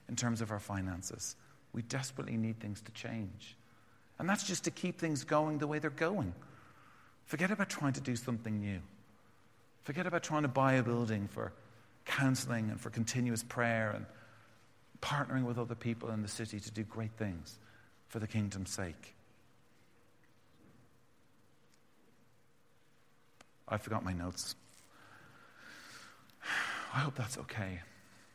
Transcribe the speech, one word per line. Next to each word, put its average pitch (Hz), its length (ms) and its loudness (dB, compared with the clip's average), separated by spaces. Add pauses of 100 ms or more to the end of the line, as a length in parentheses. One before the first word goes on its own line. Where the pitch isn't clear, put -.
in 120 80 -4
terms 117 240 4
of 110 120 0
our 104 80 0
finances. 92 760 -4 (380)
We 120 80 -2
desperately 131 560 -4
need 113 240 0
things 104 220 -6
to 113 100 -14
change. 110 640 -8 (640)
And 170 100 2
that's 202 180 2
just 185 160 -2
to 170 80 0
keep - 260 -2
things 151 280 0
going 156 320 4
the 147 100 2
way 151 120 0
they're 151 100 0
going. 151 440 2 (920)
Forget 175 260 2
about 202 180 2
trying 139 240 2
to 135 80 -4
do 127 140 0
something 113 440 0
new. 101 200 0 (1040)
Forget 175 240 -2
about 175 160 2
trying 151 200 4
to 143 40 6
buy 135 260 8
a 127 100 8
building 110 440 2
for 107 240 -4 (540)
counseling 127 640 2
and 107 100 -2
for 117 100 -6
continuous 117 540 2
prayer 113 500 4
and 104 120 -4 (960)
partnering 131 420 2
with 120 160 2
other 117 160 -2
people 113 340 0
in 110 120 0
the 101 80 -2
city 110 280 -4
to 107 140 -8
do 110 120 -2
great 110 340 -4
things 87 420 -4 (480)
for 113 120 -6
the 110 80 0
kingdom's 101 440 0
sake. - 420 -6 (4000)
I 107 100 2
forgot 110 260 0
my 92 100 0
notes. 90 420 -4 (1900)
<sighs> - 40 -10 (480)
I 127 60 2
hope 143 160 2
that's 113 220 -2
okay. 95 440 -4 (540)